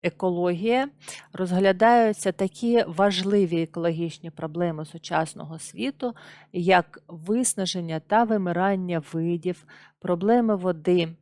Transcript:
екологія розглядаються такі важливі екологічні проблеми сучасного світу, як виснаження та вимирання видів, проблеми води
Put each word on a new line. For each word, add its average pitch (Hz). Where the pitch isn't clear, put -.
екологія 180
розглядаються 196
такі 233
важливі 185
екологічні 165
проблеми 160
сучасного 160
світу, 247
як 180
виснаження 175
та 220
вимирання 185
видів, 170
проблеми 214
води 180